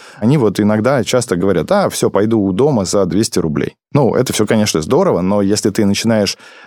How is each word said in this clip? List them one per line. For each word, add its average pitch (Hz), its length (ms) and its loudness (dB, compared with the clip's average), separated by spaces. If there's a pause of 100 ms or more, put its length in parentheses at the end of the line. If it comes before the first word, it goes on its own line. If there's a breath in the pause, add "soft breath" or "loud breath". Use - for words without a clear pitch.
(200 loud breath)
они 127 180 2
вот 107 220 0
иногда 107 460 2
часто 113 320 -2
говорят: 87 340 0
«А, 196 180 2
всё, - 200 -2
пойду 107 320 0
у 98 100 0
дома 120 320 0
за 98 220 0
двести 92 340 -2
рублей». 76 360 -4 (180)
Ну, 139 200 2
это 127 200 0
всё, 110 120 0
конечно, 104 360 0
здорово, 120 400 0
но 101 200 0
если 101 280 0
ты 101 160 0
начинаешь, 101 520 0 (300 loud breath)